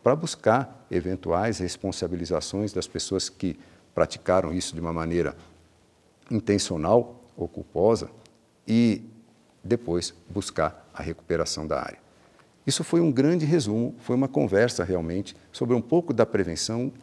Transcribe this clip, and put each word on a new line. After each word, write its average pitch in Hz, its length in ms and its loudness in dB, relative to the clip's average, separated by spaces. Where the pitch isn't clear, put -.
para 123 120 4
buscar 135 760 0
eventuais 92 680 -2
responsabilizações 90 1120 -4
das 90 140 -4
pessoas - 420 -4
que - 300 -6
praticaram 85 580 2
isso 90 220 -6
de 80 60 -8
uma 82 120 -4
maneira 82 420 -2
intencional 104 920 2
ou 87 120 -6
culposa 90 640 0
e 113 360 4
depois 92 520 -2
buscar 92 640 -4
a 69 80 -10
recuperação 80 640 -4
da 73 140 -2
área. - 180 -10
Isso 147 160 0
foi 170 180 2
um 160 120 4
grande 151 340 2
resumo, 120 520 0
foi 123 180 -2
uma 135 100 2
conversa 120 560 2
realmente 87 540 -4
sobre 123 220 0
um 117 60 2
pouco 165 320 0
da 113 140 4
prevenção, 107 680 -2